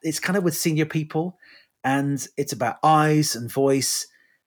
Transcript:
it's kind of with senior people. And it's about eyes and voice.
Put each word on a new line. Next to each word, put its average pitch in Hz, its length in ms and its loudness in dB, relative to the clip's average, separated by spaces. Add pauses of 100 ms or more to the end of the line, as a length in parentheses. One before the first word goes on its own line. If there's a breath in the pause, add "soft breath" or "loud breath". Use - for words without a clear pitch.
it's 156 160 -4
kind 185 180 -2
of 190 60 0
with 156 120 0
senior 156 300 0
people. 156 520 -4 (460 soft breath)
And 139 420 -2 (120)
it's 143 160 -4
about 113 300 -4
eyes 151 520 4
and 117 160 -8
voice. 139 560 0 (400 soft breath)